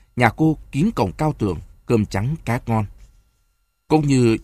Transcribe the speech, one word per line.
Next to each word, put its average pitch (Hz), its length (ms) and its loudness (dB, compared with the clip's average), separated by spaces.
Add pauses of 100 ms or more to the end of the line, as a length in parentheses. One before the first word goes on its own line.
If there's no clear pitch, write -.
(160)
Nhà 120 140 4
cô 156 260 0 (160)
kín 170 220 0
cổng 110 180 -2
cao 151 260 -2
tường, 92 200 -2 (280)
cơm 110 200 2
trắng 107 280 -4 (100)
cá 120 220 -4
ngon. 110 200 -2 (1040)
Cũng 156 180 2
như 123 380 4